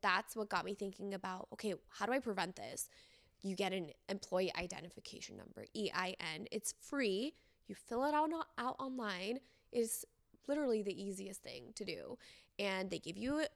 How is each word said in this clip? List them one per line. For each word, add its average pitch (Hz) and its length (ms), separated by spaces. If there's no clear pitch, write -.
that's 196 340
what 214 140
got 180 140
me 196 120
thinking 196 400
about, 185 380
"Okay, 208 200
how - 160
do 220 60
I 269 80
prevent 190 360
this?" - 320
You 196 140
get 190 180
an 170 180
employee 190 460
identification 175 840
number, - 360
E 214 200
I 185 260
N. 165 320
It's - 280
free. 254 540
You 202 80
fill 240 300
it 302 80
out, 302 160
out 254 200
online. 240 600
It's 233 340
literally 269 360
the 190 200
easiest 196 400
thing 123 320
to 208 120
do. 165 320
And 190 300
they 180 100
give 170 180
you 285 280